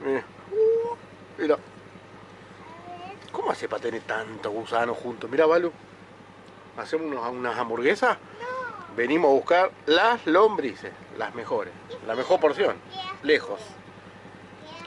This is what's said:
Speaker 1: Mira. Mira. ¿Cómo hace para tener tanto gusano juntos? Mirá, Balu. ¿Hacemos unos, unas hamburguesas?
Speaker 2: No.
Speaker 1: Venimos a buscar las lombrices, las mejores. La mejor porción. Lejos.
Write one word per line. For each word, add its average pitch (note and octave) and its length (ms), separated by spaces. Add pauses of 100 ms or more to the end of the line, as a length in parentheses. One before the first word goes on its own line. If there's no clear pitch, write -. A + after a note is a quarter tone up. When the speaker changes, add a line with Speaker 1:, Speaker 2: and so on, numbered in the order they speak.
Speaker 1:
Mira. C3+ 220 (1120)
Mira. D3+ 200 (1700)
¿Cómo - 180
hace - 200
para G#2+ 120
tener A2+ 200
tanto A2 500
gusano A#2 420
juntos? A2+ 360
Mirá, C#3 160
Balu. E3+ 260 (1040)
¿Hacemos D#3 300
unos, B2+ 200
unas B2 300
hamburguesas? B2 600 (220)
Speaker 2:
No. B4+ 560
Speaker 1:
Venimos C#3+ 340
a C3+ 40
buscar F3 380 (140)
las G3+ 400
lombrices, D#3+ 640 (260)
las A2 180
mejores. G#2 380 (340)
La A2+ 80
mejor C#3+ 240
porción. D3+ 380 (440)
Lejos. C3 380 (1300)